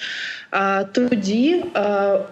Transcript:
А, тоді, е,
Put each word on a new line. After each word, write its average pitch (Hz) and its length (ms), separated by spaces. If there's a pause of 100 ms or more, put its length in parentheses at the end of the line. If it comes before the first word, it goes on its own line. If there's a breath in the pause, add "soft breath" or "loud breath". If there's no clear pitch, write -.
(520 loud breath)
А, 196 320
тоді, 247 840 (100)
е, 202 440 (120)